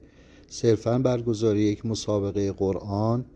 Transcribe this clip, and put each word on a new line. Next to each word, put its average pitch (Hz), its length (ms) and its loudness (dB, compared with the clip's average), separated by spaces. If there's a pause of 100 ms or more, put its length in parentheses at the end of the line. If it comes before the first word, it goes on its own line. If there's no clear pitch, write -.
(480)
صرفاً 117 500 0
برگزاری 117 600 0
یک 107 260 0
مسابقهٔ 101 680 -2
قرآن 101 720 0 (100)